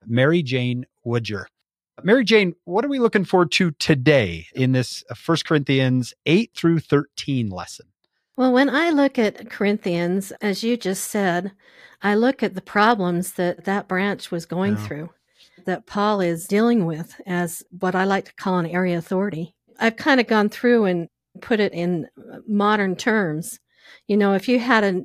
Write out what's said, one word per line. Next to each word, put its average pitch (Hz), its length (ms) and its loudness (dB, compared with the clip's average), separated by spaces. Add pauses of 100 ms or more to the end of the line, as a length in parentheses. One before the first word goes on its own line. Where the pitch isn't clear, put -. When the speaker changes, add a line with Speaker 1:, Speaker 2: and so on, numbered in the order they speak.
Speaker 1:
Mary 139 380 2
Jane 123 420 -4 (200)
Woodger. 107 400 -4 (580)
Mary 226 200 4
Jane, 196 400 4
what 202 220 -2
are 285 40 -4
we 277 100 -2
looking 214 260 2
forward 175 280 2
to 175 180 2
today 123 840 2
in 131 160 2
this, 127 380 -2
uh, 120 40 -14
First - 320 -2
Corinthians 135 680 0 (120)
eight 185 300 2
through 165 240 2
thirteen 139 720 -2
lesson? - 380 -12 (480)
Speaker 2:
Well, 254 160 2
when 269 180 4
I 311 200 0
look 277 300 2
at 214 320 -2
Corinthians, 196 800 -2 (100)
as 202 220 -4
you 240 120 0
just 190 340 -4
said, 196 420 -2 (500)
I 202 140 0
look 247 260 2
at 190 140 -2
the 185 60 -8
problems 190 720 0
that 175 320 -4
that 196 220 -4
branch 190 440 -4
was 170 160 -6
going 190 260 -2
Speaker 1:
Yeah. 208 140 -4
Speaker 2:
through, 151 220 -10 (560)
that 185 200 -4
Paul 208 360 0
is 170 260 -2
dealing 220 380 2
with 160 420 -8
as 175 360 -4 (140)
what 185 160 -2
I 190 120 0
like 196 200 0
to - 80 -20
call 185 240 -2
an 170 80 0
area 175 320 -2
authority. 185 560 -4 (260)
I've 226 180 -2
kinda 262 260 2
gone 214 260 2
through 240 360 2
and 175 240 -2 (320)
put 220 180 0
it 202 140 0
in, 170 340 -2 (100)
uh, - 300 -20
modern 202 480 2
terms. 180 640 -2 (480)
You 202 100 2
know, 202 160 4
if 190 160 -2
you 247 100 4
had 226 240 2
a 185 220 0